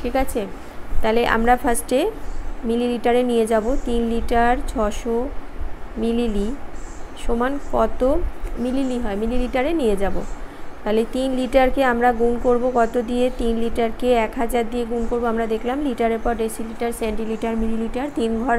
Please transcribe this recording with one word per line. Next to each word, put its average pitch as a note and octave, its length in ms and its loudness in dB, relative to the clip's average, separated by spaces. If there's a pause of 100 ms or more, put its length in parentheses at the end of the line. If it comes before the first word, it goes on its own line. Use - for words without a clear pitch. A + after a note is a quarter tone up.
ঠিক B3 220 -4
আছে, B3+ 200 0 (580)
তাহলে A3+ 220 4 (120)
আমরা A#3 280 4
ফার্স্টে B3 380 2 (680)
মিলিলিটারে A#3+ 640 2
নিয়ে A#3 220 4
যাব। A3 120 2 (220)
তিন A#3 160 2 (100)
লিটার A#3 420 4 (160)
ছশো A3+ 460 -2 (840)
মিলিলি A3+ 460 0 (760)
সমান A#3+ 280 2 (220)
কত A3+ 260 2 (640)
মিলিলি B3+ 400 -2
হয়, G3+ 180 -2
মিলিলিটারে B3 580 0
নিয়ে G#2+ 220 2
যাব। A2+ 140 2 (640)
তাহলে A3 200 2 (120)
তিন C4 140 0 (100)
লিটারকে B3+ 440 4 (100)
আমরা A#3+ 160 2 (120)
গুণ A#3+ 140 4 (120)
করব B3 180 4 (140)
কত A3+ 160 2 (140)
দিয়ে? B3 180 2 (140)
তিন A#3 220 0
লিটারকে A#3 460 0 (160)
এক G#3+ 160 -4
হাজার A#3 320 0
দিয়ে A#3+ 180 -2
গুণ A#3 200 -2
করব। A#3+ 220 0
আমরা A3+ 220 0
দেখলাম A#3+ 240 -2 (100)
লিটারের A3+ 360 0
পর G#3 180 0
ডেসিলিটার, A3+ 580 -4
সেন্টিলিটার, A3 600 -2
মিলিলিটার A3+ 460 -2 (100)
তিন A3+ 120 0 (120)
ঘর A#3+ 160 2